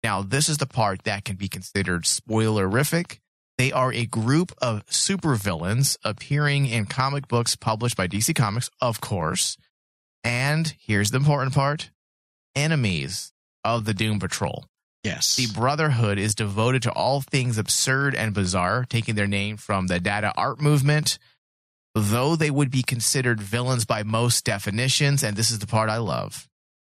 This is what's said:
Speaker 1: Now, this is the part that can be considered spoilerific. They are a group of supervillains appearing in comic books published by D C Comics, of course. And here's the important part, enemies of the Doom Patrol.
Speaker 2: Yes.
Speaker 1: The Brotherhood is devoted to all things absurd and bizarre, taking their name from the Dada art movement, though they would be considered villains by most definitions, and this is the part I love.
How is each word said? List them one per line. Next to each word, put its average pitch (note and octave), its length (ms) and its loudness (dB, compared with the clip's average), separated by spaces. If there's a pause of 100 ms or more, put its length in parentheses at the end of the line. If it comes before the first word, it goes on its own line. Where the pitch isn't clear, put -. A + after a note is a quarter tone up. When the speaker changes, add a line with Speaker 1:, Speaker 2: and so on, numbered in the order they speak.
Speaker 1:
Now, G2 180 0
this C#3 260 0
is D3+ 100 -2
the C3+ 80 -2
part G2+ 380 -2
that G2+ 200 -4
can G2+ 120 -6
be F#2+ 120 -6
considered F2+ 560 -4
spoilerific. A2 1120 0 (380)
They B2+ 160 2
are B2+ 200 0
a A2+ 140 -2
group C3 520 0
of A2 280 -2
supervillains A2 1160 0
appearing C#3+ 640 0
in A2+ 200 -2
comic C3+ 400 -2
books A#2 300 0
published A2+ 400 -2
by F#2 100 0
D G2+ 140 -2
C E3 120 0
Comics, A2+ 380 0 (100)
of A#2 200 0
course. - 560 -2 (680)
And C#3 560 0
here's G2+ 320 0
the - 60 -2
important C3+ 380 2
part, C#3+ 360 0 (640)
enemies A2+ 800 0 (320)
of A2+ 200 0
the G#2+ 100 0
Doom G#2+ 260 0
Patrol. - 460 -4 (360)
Speaker 2:
Yes. - 340 -2
Speaker 1:
The B2+ 160 0
Brotherhood A#2+ 680 2
is G#2+ 160 0
devoted A2 480 0
to A#2 100 0
all C3+ 280 0
things B2 380 0
absurd C3+ 560 0
and A2 200 -2
bizarre, F#2+ 540 0
taking A2+ 260 -2
their G#2 120 2
name G2+ 300 -2
from F#2+ 300 -2
the F2+ 140 0
Dada G#2 360 0
art C3 240 -2
movement, D3 580 4 (760)
though A#2+ 420 2
they D3+ 140 0
would C#3 200 2
be C3 120 2
considered A#2+ 580 0
villains A#2+ 440 -2
by G#2+ 180 0
most A#2 420 0
definitions, B2+ 760 2
and G#2+ 140 -2
this A2+ 140 2
is A2 100 -4
the - 60 -6
part A2 220 2
I A2 100 0
love. C2 500 -4 (460)